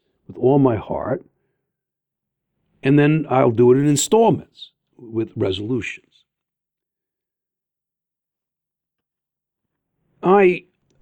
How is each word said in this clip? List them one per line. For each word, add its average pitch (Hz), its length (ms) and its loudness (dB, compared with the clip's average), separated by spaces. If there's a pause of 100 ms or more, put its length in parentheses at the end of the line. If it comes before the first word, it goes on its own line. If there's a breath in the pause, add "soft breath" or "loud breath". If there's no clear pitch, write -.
(260)
with - 100 -20
all 135 220 2
my 131 180 2
heart, 90 480 -8 (1600)
and 139 100 2
then 147 320 2
I'll 127 220 2
do 120 220 4
it 131 60 4
in 143 100 0
installments 196 800 -2 (260)
with 110 380 -10
resolutions. 101 920 -8 (4000)
I 185 440 2 (360)